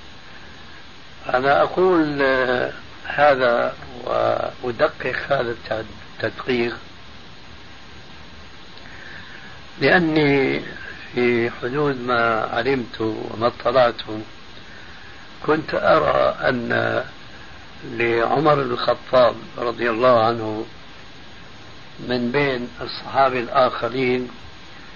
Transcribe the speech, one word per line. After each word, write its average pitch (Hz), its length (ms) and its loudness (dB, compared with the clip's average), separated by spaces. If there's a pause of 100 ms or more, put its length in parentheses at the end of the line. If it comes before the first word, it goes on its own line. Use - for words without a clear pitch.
(1300)
أنا 139 320 4
أقول، 156 600 4
آه، 131 500 4 (340)
هذا 127 680 4 (880)
وأدقق 127 520 0 (140)
هذا 123 260 0 (680)
التدقيق 117 560 0 (3000)
لأني 147 800 4 (520)
في 120 380 4 (100)
حدود 135 400 0
ما 117 520 2
علمت 120 480 0
وما 110 460 -2
اطلعت 120 480 4 (1500)
كنت 151 280 0
أرى 135 640 4 (140)
أن 117 540 0 (880)
لعمر 117 640 4
بن 127 180 0
الخطاب 120 640 4 (220)
رضي 120 320 -2
الله 117 360 6
عنه 110 400 0 (1400)
من 120 240 0
بين 131 380 0 (120)
الصحابة 127 580 0
الآخرين 123 920 2 (680)